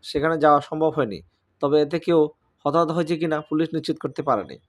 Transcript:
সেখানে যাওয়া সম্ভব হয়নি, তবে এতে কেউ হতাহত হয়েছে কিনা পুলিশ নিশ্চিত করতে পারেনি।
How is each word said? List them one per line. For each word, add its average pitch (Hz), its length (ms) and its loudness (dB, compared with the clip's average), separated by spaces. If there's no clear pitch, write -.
সেখানে 160 340 -2
যাওয়া 147 240 6
সম্ভব 156 300 -2
হয়নি, 110 220 -2
তবে 147 200 2
এতে 147 180 -2
কেউ 170 200 2
হতাহত 156 260 2
হয়েছে 170 300 -2
কিনা 156 160 -2
পুলিশ 156 260 0
নিশ্চিত 156 280 -4
করতে 143 260 -8
পারেনি। 95 280 -2